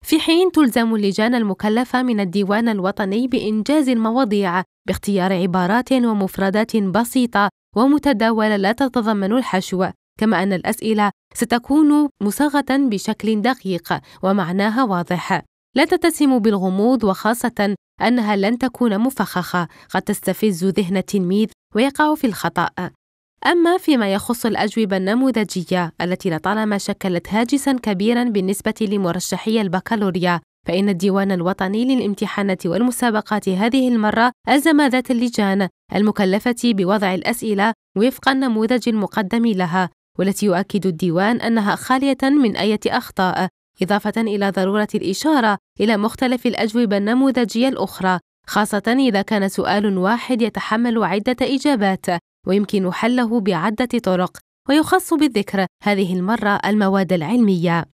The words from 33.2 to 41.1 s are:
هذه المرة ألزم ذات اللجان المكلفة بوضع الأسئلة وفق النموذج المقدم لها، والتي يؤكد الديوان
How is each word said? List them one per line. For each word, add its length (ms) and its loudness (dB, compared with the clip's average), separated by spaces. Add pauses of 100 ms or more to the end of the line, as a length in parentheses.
هذه 380 2
المرة 440 2 (180)
ألزم 320 4
ذات 300 2
اللجان 560 0 (280)
المكلفة 680 2
بوضع 500 2
الأسئلة 600 -2 (240)
وفق 320 0
النموذج 600 0
المقدم 560 -2
لها، 440 0 (300)
والتي 260 0
يؤكد 420 0
الديوان 540 0